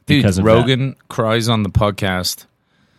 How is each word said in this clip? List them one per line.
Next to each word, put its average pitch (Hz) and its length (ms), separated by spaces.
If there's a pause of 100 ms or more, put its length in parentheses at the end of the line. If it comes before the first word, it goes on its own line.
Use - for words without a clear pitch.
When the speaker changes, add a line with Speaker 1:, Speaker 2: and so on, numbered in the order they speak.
Speaker 1:
Dude, 147 180
Speaker 2:
because 92 140
of 95 80
that. 110 60
Speaker 1:
Rogan 127 440 (140)
cries 113 400
on 110 140
the 95 60
podcast 95 760 (540)